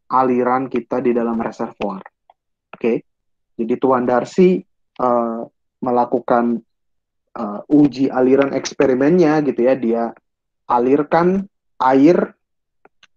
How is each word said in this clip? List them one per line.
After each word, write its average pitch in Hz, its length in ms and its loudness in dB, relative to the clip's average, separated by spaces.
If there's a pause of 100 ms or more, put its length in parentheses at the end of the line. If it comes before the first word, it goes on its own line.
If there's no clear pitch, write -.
(120)
aliran 127 560 0
kita 123 320 -6
di 123 160 -2
dalam 117 240 -4
reservoir. 110 640 -8 (720)
Oke, 123 320 -4 (480)
jadi 117 240 -4
Tuan 127 260 2
Darcy, 180 560 2 (380)
eh, 117 420 -2 (380)
melakukan, 120 800 -2 (720)
eh, 104 260 -10 (120)
uji 139 400 2
aliran 131 400 2
eksperimennya 147 960 0
gitu 120 160 -2
ya, 131 160 4
dia 117 240 -2 (640)
alirkan 151 800 0 (340)
air 139 540 4 (800)